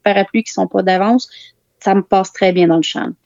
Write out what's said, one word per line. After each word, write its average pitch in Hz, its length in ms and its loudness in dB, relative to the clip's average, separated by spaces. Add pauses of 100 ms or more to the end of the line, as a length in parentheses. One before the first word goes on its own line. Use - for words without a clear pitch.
parapluies 202 400 0
qui - 80 -12
sont 185 160 -4
pas 190 160 -2
d'avance, 196 460 0 (500)
ça 196 160 0
me 196 80 2
passe 190 300 0
très 190 180 0
bien 180 160 2
dans 165 80 2
le 165 60 2
champ. - 260 -6 (180)